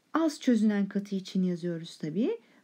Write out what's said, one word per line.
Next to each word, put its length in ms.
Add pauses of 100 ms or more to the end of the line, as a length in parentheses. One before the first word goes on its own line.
(140)
az 260
çözünen 480
katı 260
için 280
yazıyoruz 540
tabii. 420 (260)